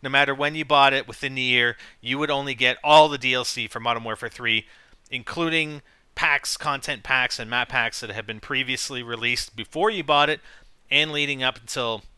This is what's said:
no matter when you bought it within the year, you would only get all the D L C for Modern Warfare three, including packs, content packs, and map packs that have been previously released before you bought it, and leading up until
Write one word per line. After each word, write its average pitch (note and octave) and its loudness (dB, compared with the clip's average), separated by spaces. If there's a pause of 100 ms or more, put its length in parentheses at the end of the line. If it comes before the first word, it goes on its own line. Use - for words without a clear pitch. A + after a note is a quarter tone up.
no C3+ -6
matter C#3 4
when C#3+ -2
you D#3 -6
bought C#3 6
it C3+ -2
within C3 -8
the C3 -4
year, B2 2 (240)
you B2+ -4
would D3 0
only C#3 -2
get B2 2
all D3+ 10
the C#3+ -2
D B2+ 0
L B2+ 0
C A#2 -6
for A2+ -10
Modern A#2 -2
Warfare A2+ -6
three, A2+ -2 (440)
including D#3 -4 (340)
packs, - 0
content C#3 -6
packs, B2+ 0
and A2+ -10
map A#2+ -2
packs A#2+ -2
that A2 -10
have G#2 -8
been G#2+ -10
previously C3 -6
released A#2+ -4
before D#3 -2
you G3 -4
bought D3 4
it, D3+ -4 (480)
and D3+ 2
leading C#3+ -2
up B2+ -2
until A#2 -4 (160)